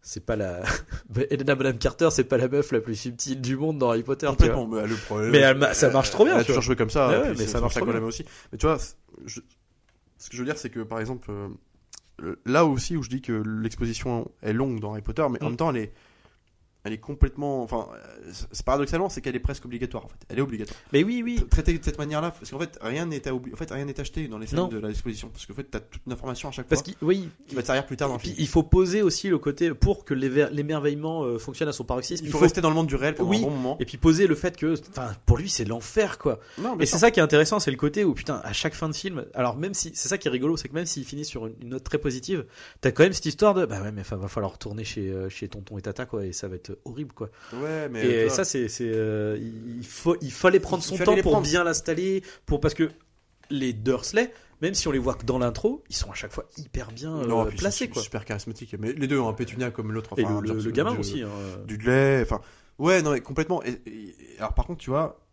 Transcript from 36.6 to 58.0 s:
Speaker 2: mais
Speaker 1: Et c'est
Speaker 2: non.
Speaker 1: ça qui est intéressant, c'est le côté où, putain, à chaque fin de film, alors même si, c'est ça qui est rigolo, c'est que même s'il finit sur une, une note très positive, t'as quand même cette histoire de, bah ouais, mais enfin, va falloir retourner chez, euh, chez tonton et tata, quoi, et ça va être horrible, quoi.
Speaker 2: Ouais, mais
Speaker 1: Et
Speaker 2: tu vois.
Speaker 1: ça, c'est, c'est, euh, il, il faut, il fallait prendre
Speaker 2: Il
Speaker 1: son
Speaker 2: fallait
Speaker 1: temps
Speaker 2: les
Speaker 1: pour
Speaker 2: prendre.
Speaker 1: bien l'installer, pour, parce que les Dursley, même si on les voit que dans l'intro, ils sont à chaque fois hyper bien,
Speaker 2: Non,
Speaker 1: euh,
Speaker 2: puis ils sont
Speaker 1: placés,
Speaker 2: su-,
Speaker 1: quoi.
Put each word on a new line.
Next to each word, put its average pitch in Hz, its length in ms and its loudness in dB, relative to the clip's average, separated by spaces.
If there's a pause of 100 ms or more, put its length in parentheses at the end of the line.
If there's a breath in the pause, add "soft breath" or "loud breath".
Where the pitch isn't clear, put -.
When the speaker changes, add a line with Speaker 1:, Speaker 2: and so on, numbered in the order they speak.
Speaker 2:
mais 160 80 2
Speaker 1:
Et - 20 2
c'est - 100 2
Speaker 2:
non. 160 40 4
Speaker 1:
ça 233 100 10
qui 233 100 2
est 160 40 8
intéressant, 156 340 6
c'est 143 140 0
le 131 40 -4
côté 151 280 0
où, 156 100 4
putain, - 300 -6
à - 100 -6
chaque 156 200 -2
fin 160 140 -4
de 156 60 -4
film, 175 400 -8
alors 120 220 0
même 185 180 -6
si, - 200 -4
c'est - 140 -4
ça 196 80 -2
qui 185 120 -2
est - 20 0
rigolo, 131 260 0
c'est - 120 -8
que 135 60 -14
même 170 120 -4
s'il 139 180 -6
finit 147 220 -10
sur 113 220 -8
une, 113 120 -12
une 120 100 -12
note 131 140 -8
très - 140 -2
positive, 143 480 -4 (340 loud breath)
t'as 131 120 4
quand - 100 8
même 185 100 8
cette - 140 -2
histoire 208 260 4
de, 185 140 2
bah 101 160 -4
ouais, 107 100 -6
mais 101 100 -8
enfin, 104 140 -6
va 95 120 -4
falloir 101 240 -2
retourner 107 320 -8
chez, 101 260 -6
euh, 95 180 -4
chez 98 200 -10
tonton 101 280 -12
et 95 60 -8
tata, 107 240 -6
quoi, 107 180 -4
et - 80 -6
ça - 160 -8
va 92 60 -8
être 90 120 -12 (180)
horrible, 131 280 -10
quoi. 107 160 -10 (260 loud breath)
Speaker 2:
Ouais, 151 340 -4
mais 117 180 -4
Speaker 1:
Et 120 140 4
Speaker 2:
tu 113 60 6
vois. 123 100 2
Speaker 1:
ça, 190 80 2
c'est, 123 240 -2
c'est, 113 260 -4
euh, 107 460 0
il, 113 380 -10
il 120 80 -10
faut, - 340 0
il 135 100 -6
fallait 185 300 6
prendre 185 220 -4
Speaker 2:
Il - 40 -2
Speaker 1:
son 190 100 -4
Speaker 2:
fallait 180 100 2
Speaker 1:
temps 202 100 8
Speaker 2:
les 190 60 2
Speaker 1:
pour 185 100 4
Speaker 2:
prendre. 180 140 4
Speaker 1:
bien 170 180 2
l'installer, 175 580 0 (240 loud breath)
pour, 147 140 0
parce 147 140 2
que 160 160 0 (600)
les 135 220 0
Dursley, 127 600 0 (280 loud breath)
même 185 140 -2
si - 120 -2
on 151 60 0
les 135 80 2
voit 123 140 0
que - 100 -12
dans 127 140 0
l'intro, 127 500 0
ils - 80 -8
sont - 140 -6
à 98 40 -14
chaque 101 160 -10
fois - 140 -10 (140)
hyper 127 340 -8
bien, 135 180 -10 (160)
Speaker 2:
Non, 113 140 4
Speaker 1:
euh, 110 60 4
Speaker 2:
puis 104 80 -4
ils 98 40 -10
sont - 40 -2
Speaker 1:
placés, 196 240 0
Speaker 2:
su-, 240 40 -8
Speaker 1:
quoi. 113 120 -6